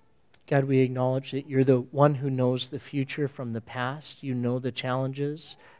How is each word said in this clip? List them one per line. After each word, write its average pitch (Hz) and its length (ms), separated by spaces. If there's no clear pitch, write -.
God, 143 160
we 135 160
acknowledge 127 520
that 139 180
you're 131 160
the 127 160
one 143 340
who 135 140
knows 127 400
the 135 100
future 143 480
from 123 240
the 113 80
past. 131 640
You 135 120
know 123 220
the 127 140
challenges 135 840